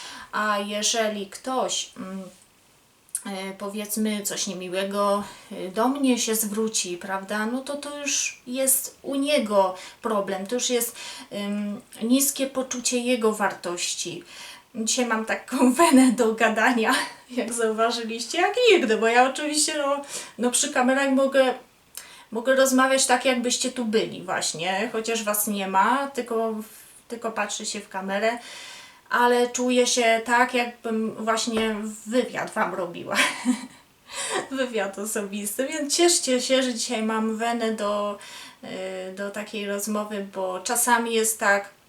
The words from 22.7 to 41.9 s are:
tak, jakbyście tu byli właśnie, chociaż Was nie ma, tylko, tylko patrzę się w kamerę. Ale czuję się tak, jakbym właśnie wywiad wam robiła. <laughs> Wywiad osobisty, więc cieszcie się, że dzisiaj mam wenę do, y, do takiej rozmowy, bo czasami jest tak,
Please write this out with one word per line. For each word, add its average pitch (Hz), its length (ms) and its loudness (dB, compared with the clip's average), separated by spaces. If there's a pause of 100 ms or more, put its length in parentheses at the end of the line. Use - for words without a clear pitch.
tak, 247 200 4
jakbyście 247 460 0
tu 240 140 -4
byli 220 380 0
właśnie, 185 680 -2
chociaż 220 320 -2
Was 208 240 -2
nie 202 200 -2
ma, 226 400 2
tylko, 226 480 -4 (520)
tylko 226 240 -8
patrzę 208 340 -4
się 208 140 -6
w 202 100 -16
kamerę. 202 480 -2 (760)
Ale 240 360 4
czuję 247 380 2
się 226 380 4
tak, 240 280 4
jakbym 220 600 -2 (100)
właśnie 220 500 0 (300)
wywiad 226 460 -2
wam 208 240 -2
robiła. 175 400 -6 (720)
<laughs> - 640 -8
Wywiad 226 480 -2
osobisty, 208 680 -4
więc 294 280 -4
cieszcie 330 460 4
się, 262 220 4
że 254 100 0
dzisiaj 220 300 -4
mam 220 340 0
wenę 233 340 0
do, 208 460 -2 (460)
y, 185 520 -8
do 202 160 -6
takiej 208 340 -8
rozmowy, 202 680 -4
bo 185 260 -4
czasami 233 540 0
jest 220 260 2
tak, 202 300 2 (200)